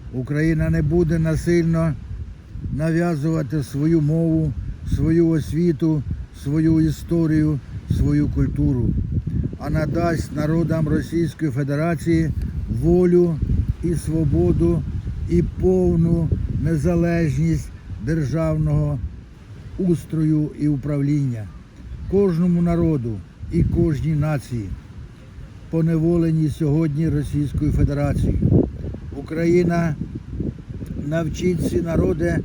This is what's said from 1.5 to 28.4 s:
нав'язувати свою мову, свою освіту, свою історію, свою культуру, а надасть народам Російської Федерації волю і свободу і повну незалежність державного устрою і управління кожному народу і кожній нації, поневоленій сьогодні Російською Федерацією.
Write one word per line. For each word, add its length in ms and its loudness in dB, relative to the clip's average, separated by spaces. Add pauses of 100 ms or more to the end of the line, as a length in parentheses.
нав'язувати 880 -2
свою 380 2
мову, 520 2 (420)
свою 340 4
освіту, 760 0 (400)
свою 380 2
історію, 800 0 (360)
свою 320 2
культуру, 600 0 (720)
а 120 -6
надасть 680 0
народам 520 0
Російської 640 0
Федерації 800 0 (520)
волю 540 4 (460)
і 120 0
свободу 880 2 (480)
і 120 4
повну 840 2 (340)
незалежність 1080 2 (360)
державного 920 0 (800)
устрою 720 0 (100)
і 80 2
управління 760 -2 (680)
кожному 520 2
народу 540 0 (360)
і 120 4
кожній 500 0
нації, 540 -2 (1000)
поневоленій 800 2
сьогодні 600 0
Російською 640 -2
Федерацією. 680 2 (760)